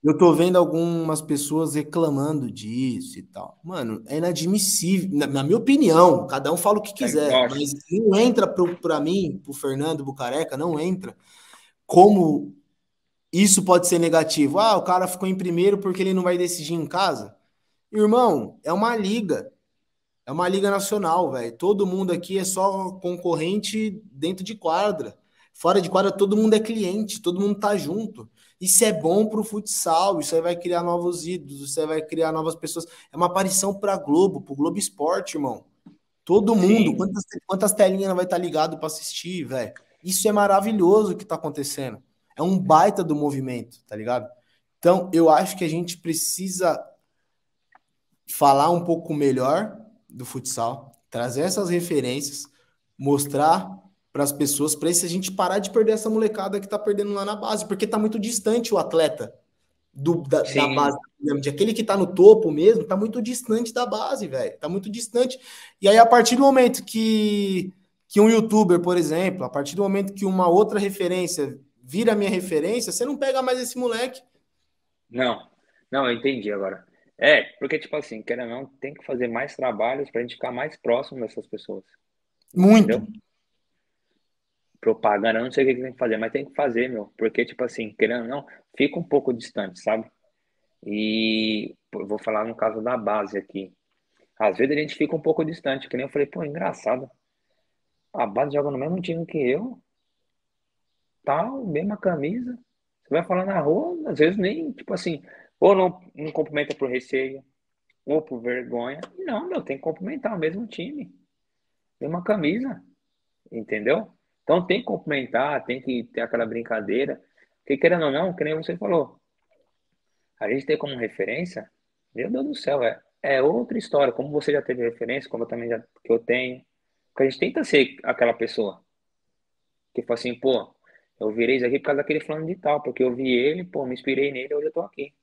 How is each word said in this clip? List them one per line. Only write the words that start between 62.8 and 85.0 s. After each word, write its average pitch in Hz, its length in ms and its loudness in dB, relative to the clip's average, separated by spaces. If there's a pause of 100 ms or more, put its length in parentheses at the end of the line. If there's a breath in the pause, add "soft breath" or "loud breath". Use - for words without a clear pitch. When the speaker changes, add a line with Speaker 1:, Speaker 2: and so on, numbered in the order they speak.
Speaker 1:
tá 190 120 -4
muito 220 260 -4
distante 233 500 -6
da - 140 -2
base, 240 400 -6
velho, 127 320 -6
tá 151 100 -8
muito 196 220 -6
distante. 240 480 -4 (420 loud breath)
E 196 80 4
aí, 214 80 8
a 233 100 12
partir 240 280 6
do 262 80 4
momento 262 420 6
que, 208 880 0 (360)
que 202 120 2
um 214 80 10
youtuber, 214 520 6
por 175 160 2
exemplo, 165 480 0
a 123 40 -6
partir 143 280 -6
do 202 60 0
momento 196 300 -2
que - 120 -6
uma 185 240 2
outra 208 320 4
referência 175 760 -2 (240)
vira 208 360 0
minha 196 140 0
referência, 185 600 -2
você 240 140 -4
não 277 120 -4
pega 262 260 -2
mais 254 180 0
esse 247 180 -8
moleque. 247 440 -4 (840)
Speaker 2:
Não, 120 400 -4 (420)
não, 135 200 0
eu 117 60 0
entendi 117 340 -4
agora. 95 340 -6 (320)
É, 135 260 6 (180)
porque, 147 180 -4
tipo - 160 -10
assim, 113 280 -8
querendo 120 280 -8
ou 123 120 -10
não, 135 40 -14 (140)
tem 143 140 -10
que - 100 -20
fazer 123 240 -4
mais 120 260 -6
trabalhos 127 560 -2
pra 120 120 -4
gente 120 120 -10
ficar 123 160 -8
mais 135 260 -8
próximo 123 440 -2
dessas 110 260 -10
pessoas. 98 380 -14 (680)
Speaker 1:
Muito. 208 440 8
Speaker 2:
Entendeu? 214 100 -6 (1700)
Propaganda, 110 580 0